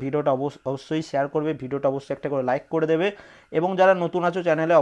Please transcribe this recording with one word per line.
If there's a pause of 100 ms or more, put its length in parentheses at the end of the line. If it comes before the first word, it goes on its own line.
ভিডিওটা
অবশ্য-, (100)
অবশ্যই
শেয়ার
করবে, (120)
ভিডিওটা
অবশ্যই
একটা
করে
লাইক (100)
করে
দেবে, (500)
এবং (100)
যারা (120)
নতুন
আছো
চ্যানেলে